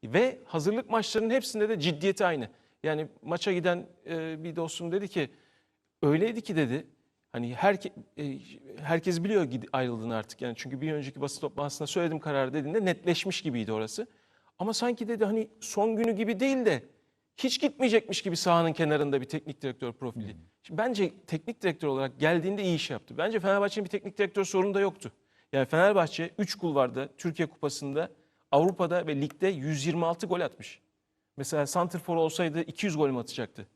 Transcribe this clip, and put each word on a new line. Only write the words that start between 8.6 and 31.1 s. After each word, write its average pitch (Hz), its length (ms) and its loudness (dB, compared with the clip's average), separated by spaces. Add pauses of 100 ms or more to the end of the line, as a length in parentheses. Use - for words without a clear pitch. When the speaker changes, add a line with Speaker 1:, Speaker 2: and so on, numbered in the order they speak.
Speaker 1:
herkes 165 460 0
biliyor 196 200 2
gid-, 120 300 -4
ayrıldığını 117 420 -2
artık." - 260 -8
Yani 120 160 -6
çünkü 131 240 -10
bir 156 120 -4
önceki 139 280 -6
basın 139 200 -6
toplantısında 143 460 -6
söyledim 160 320 0
kararı 135 340 0
dediğinde 156 320 -2
netleşmiş 175 560 0
gibiydi 117 300 -2
orası. 110 360 -4 (520)
Ama 214 140 -2
sanki 233 340 -2
dedi 220 180 2
hani 220 240 0 (100)
son 220 360 0
günü 233 160 2
gibi 214 280 0
değil 262 260 2
de 156 180 2 (540)
hiç 262 240 0
gitmeyecekmiş 226 600 2
gibi 170 160 -2
sahanın 170 360 4
kenarında 147 480 2
bir 127 40 -6
teknik - 360 -8
direktör 123 320 -6
profili. 113 400 -8
Speaker 2:
Hmm. 82 60 -18 (240)
Speaker 1:
Şimdi 160 140 -8
bence 208 360 0 (140)
teknik 170 340 -6
direktör 165 260 0
olarak 135 320 -2
geldiğinde 175 440 2
iyi 180 120 2
iş - 140 -2
yaptı. 120 280 -8
Bence 214 220 0
Fenerbahçe'nin 202 460 2
bir 180 40 -12
teknik 202 280 -6
direktör 202 260 0
sorunu 190 300 2
da 196 60 2
yoktu. 190 320 -2 (420)
Yani 135 120 4
Fenerbahçe 170 720 4
üç 208 180 -2
kulvarda, 139 600 0
Türkiye 160 320 -2
Kupası'nda, 147 600 -4 (420)
Avrupa'da 170 560 4
ve 143 140 0
ligde 151 260 0
yüz 147 380 -2
yirmi 170 200 2
altı 170 220 -2
gol 175 120 0
atmış. - 420 -6 (560)